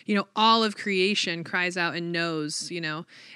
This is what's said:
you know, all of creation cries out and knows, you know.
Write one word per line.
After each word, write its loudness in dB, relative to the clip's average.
you 2
know, 0
all 6
of -2
creation 0
cries -2
out 0
and -4
knows, -4
you -6
know. -6